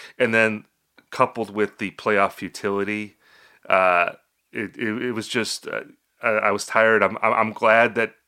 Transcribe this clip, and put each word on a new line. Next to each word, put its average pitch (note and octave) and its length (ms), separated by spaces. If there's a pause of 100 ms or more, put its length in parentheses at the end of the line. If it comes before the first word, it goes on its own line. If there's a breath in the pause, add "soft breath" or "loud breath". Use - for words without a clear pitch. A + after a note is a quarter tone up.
(180 loud breath)
And A#2+ 140
then A2 320 (460)
coupled A#2 440
with G#2 240
the G2+ 140
playoff G2+ 400
futility, G2+ 840 (520 soft breath)
uh, F#2 440 (380)
it, G#2 280
it, A2+ 240
it B2 100
was G#2+ 160
just, - 400
uh, - 140 (400)
I, A#2+ 60
I G#2+ 240
was G#2 120
tired. A2 380
I'm, G2+ 200
I'm, A2 120
I'm A2 180
glad A2+ 440
that A2+ 180 (140)